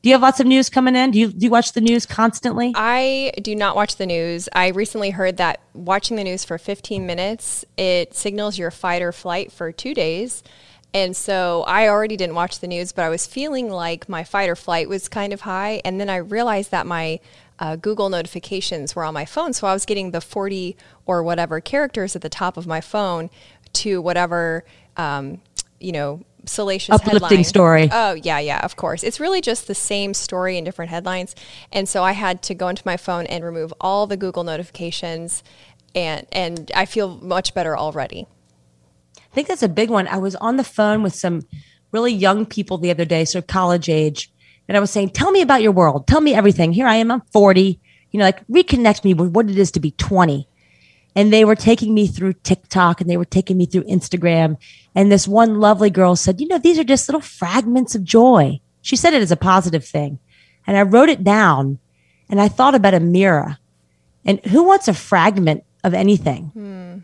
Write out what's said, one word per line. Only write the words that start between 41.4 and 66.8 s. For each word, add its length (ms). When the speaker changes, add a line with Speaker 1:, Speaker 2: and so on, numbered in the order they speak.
Speaker 1:
really 200
young 340
people 320
the 120
other 140
day, 220
so 160
college 480
age, 420
and 100
I 40
was 100
saying, 200
"Tell 200
me 120
about 200
your 100
world. 340
Tell 140
me 140
everything." 380
Here 140
I 100
am, 160
I'm 80
forty, 460
you 80
know, 60
like, 240
reconnect 560
me 100
with 160
what 180
it 100
is 140
to 80
be 120
twenty. 560
And 160
they 120
were 120
taking 360
me 140
through 280
TikTok, 640
and 100
they 60
were 80
taking 320
me 100
through 180
Instagram. 720
And 160
this 180
one 320
lovely 300
girl 260
said, 240
"You 80
know, 100
these 200
are 60
just 240
little 120
fragments 760
of 80
joy." 580
She 140
said 180
it 80
as 80
a 60
positive 480
thing. 340
And 100
I 60
wrote 260
it 140
down, 560
and 120
I 80
thought 260
about 200
a 60
mirror. 580
And 220
who 180
wants 240
a 60
fragment 680
of 100
anything? 520
Speaker 2:
Hmm. 580